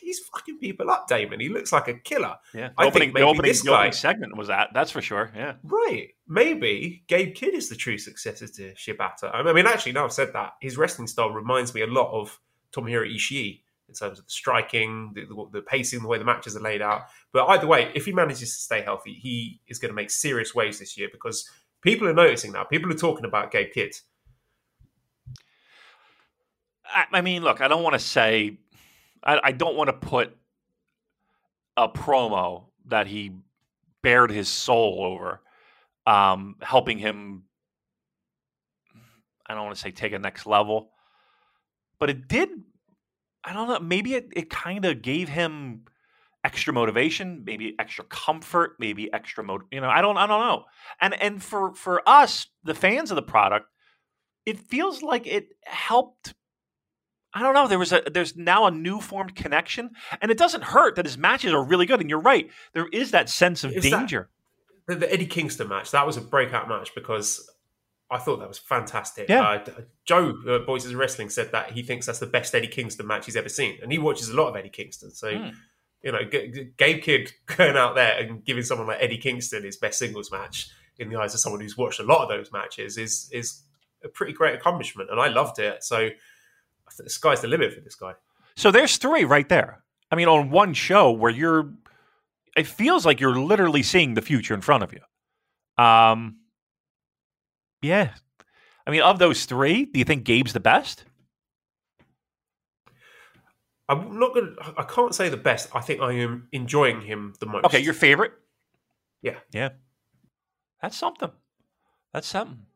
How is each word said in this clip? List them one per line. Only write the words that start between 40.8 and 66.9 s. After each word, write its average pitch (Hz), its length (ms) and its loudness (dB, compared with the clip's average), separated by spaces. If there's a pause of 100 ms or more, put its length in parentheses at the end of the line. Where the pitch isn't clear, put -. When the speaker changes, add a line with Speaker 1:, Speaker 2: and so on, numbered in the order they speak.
Speaker 2:
but 147 100 0
it 131 180 -8
did, 339 220 0 (920)
I 180 100 -12
don't 214 140 -6
know, 240 120 -2
maybe 190 360 -4
it, 247 200 -8
it 165 140 -6
kinda 185 460 -4
gave 135 340 -6
him 147 540 -6 (600)
extra - 300 -2
motivation, 131 720 0
maybe 107 340 -8
extra 107 260 -8
comfort, 160 720 -2
maybe 107 360 -6
extra 107 300 -8
mo-, 98 180 -8 (100)
you 135 80 -10
know, 131 100 -2
I 147 120 6
don't, 202 160 2
I 196 100 4
don't 214 180 2
know. 202 200 -2 (340)
And, 196 220 2
and 202 200 -2
for, 196 320 -4
for - 340 -2
us, - 400 8 (180)
the 160 100 -4
fans 220 360 0
of 185 40 -2
the 143 60 0
product, 104 460 2 (800)
it 220 140 -6
feels 294 420 -6
like 294 240 -4
it 202 220 -6 (160)
helped. - 720 -2 (1000)
I 202 80 -8
don't 269 120 2
know. 277 160 6
There 185 100 2
was 180 140 0
a, 175 180 4
there's 170 240 -2
now 180 300 4
a 185 60 4
new 175 280 -6
formed 190 360 -10
connection, 170 560 -4 (300)
and 208 80 0
it 226 80 2
doesn't 330 280 2
hurt 262 320 4
that 175 80 -2
his 131 120 -8
matches 185 360 2
are 143 100 4
really 180 220 4
good. 214 160 4
And 151 80 -4
you're 156 100 0
right, 214 320 4 (220)
there 170 160 -4
is 226 220 -2
that 156 180 4
sense 175 340 2
of 135 80 -6
Speaker 1:
It's 170 180 0
that - 100 2
Speaker 2:
danger. 170 300 -6 (560)
Speaker 1:
the, 175 100 -4
the 165 160 -2
Eddie 180 140 0
Kingston 135 440 -6
match, 98 220 -6
that 143 140 4
was 147 120 -4
a 113 40 -8
breakout 120 460 -2
match 104 260 -8